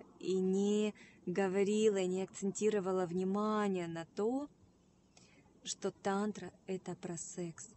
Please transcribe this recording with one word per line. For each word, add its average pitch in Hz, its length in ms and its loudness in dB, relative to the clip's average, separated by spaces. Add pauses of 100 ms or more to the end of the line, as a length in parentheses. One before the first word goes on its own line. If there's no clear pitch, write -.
(200)
и 185 200 0
не 202 540 2 (320)
говорила, 196 720 4
и 185 80 2
не 185 160 0
акцентировала 190 840 0
внимание 190 800 0
на 165 180 -8 (100)
то, 262 320 0 (1160)
что - 260 -4
тантра — 196 640 -2 (140)
это 185 280 -6
про 175 240 -8
секс. - 580 -10